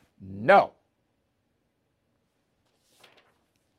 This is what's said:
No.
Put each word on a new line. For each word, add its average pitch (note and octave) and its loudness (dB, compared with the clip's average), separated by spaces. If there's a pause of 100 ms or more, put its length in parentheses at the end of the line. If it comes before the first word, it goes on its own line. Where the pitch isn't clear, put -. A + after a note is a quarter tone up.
(200)
No. G#2+ 0 (3000)